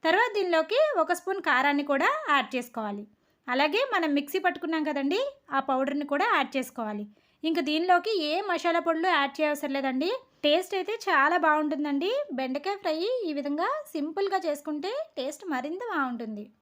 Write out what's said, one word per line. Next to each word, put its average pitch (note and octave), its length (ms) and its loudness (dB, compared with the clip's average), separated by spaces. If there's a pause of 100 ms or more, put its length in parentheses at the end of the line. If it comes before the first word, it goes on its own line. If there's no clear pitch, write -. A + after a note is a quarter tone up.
తర్వాత G4 340 4
దీనిలోకి F4 420 2 (220)
ఒక F4 160 2
స్పూన్ F#4+ 300 -4
కారాన్ని C#4+ 420 4
కూడా D4 180 4 (240)
యాడ్ C4 220 2
చేసుకోవాలి. G#3+ 500 -6 (500)
అలాగే D4+ 280 2 (120)
మనం E4 240 2
మిక్సీ C#4+ 280 -4
పట్టుకున్నాం D#4+ 420 -2
కదండి, D4 320 0 (360)
ఆ C4+ 120 2
పౌడర్ని C#4 440 0
కూడా E4 140 0 (100)
యాడ్ C4 200 0
చేసుకోవాలి. G#3+ 480 -6 (440)
ఇంక E4 200 2
దీనిలోకి F4 460 2 (160)
ఏ - 20 0 (160)
మసాలా E4+ 380 0
పొడులు E4 300 2
యాడ్ C#4 220 0
చేయవసరం D4 400 -2
లేదండి. C4+ 320 0 (360)
టేస్ట్ D4 340 2
అయితే G4+ 160 -4 (120)
చాలా D#4 380 4
బాగుంటుందండి. D4+ 640 2 (300)
బెండకాయ C#4+ 420 -2
ఫ్రై D#4+ 140 0 (340)
ఈ D4 100 -4
విధంగా D4 280 -2 (260)
సింపుల్గా F#4 540 -2
చేసుకుంటే D4+ 440 -4 (260)
టేస్ట్ D4+ 360 -6
మరింత D4+ 280 -4 (120)
బాగుంటుంది. A#3 520 -4 (160)